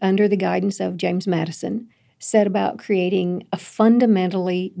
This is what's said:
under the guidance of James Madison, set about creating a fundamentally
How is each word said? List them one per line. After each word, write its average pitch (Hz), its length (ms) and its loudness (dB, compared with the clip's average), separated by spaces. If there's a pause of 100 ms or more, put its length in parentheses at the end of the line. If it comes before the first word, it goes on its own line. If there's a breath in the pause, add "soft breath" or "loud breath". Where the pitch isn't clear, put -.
under 196 240 4
the 196 100 0
guidance 185 440 -2
of 185 160 -4
James 180 320 -2
Madison, 175 600 -4 (300 soft breath)
set 208 280 2
about 196 320 -2
creating 180 760 -2
a 185 40 -2
fundamentally 185 1200 2